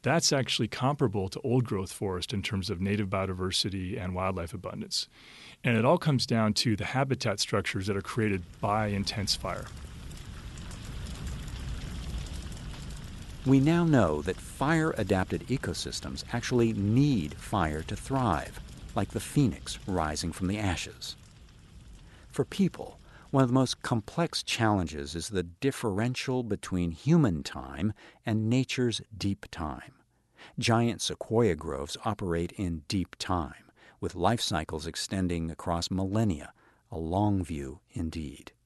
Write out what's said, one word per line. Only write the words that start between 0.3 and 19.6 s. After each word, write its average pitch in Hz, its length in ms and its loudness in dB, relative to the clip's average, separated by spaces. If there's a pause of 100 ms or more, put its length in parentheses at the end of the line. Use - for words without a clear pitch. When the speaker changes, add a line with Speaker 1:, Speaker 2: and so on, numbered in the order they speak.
Speaker 1:
actually 123 340 0
comparable 117 600 0
to - 100 -8
old 120 240 4
growth 95 260 -2
forest 92 440 -4
in 95 80 0
terms 95 260 -2
of 92 140 -2
native 101 260 2
biodiversity 95 920 -2
and 92 140 -4
wildlife 92 380 -2
abundance. - 560 -6 (560)
And 120 140 4
it 113 60 4
all 170 140 6
comes 139 280 2
down 113 280 4
to 110 220 2
the 104 80 -4
habitat 131 560 0
structures 98 460 0
that 101 100 0
are 98 60 0
created 104 400 2 (180)
by 107 280 2
intense 98 460 0
fire. 92 300 -6 (3750)
Speaker 2:
We 135 140 8
now 170 240 6
know 98 380 6
that 90 140 0
fire-adapted 107 1120 0
ecosystems - 760 -4 (120)
actually 117 400 2
need 107 600 4
fire 80 500 0
to - 120 -6
thrive, 117 640 0 (340)
like 101 160 0
the 110 100 -2
phoenix - 680 0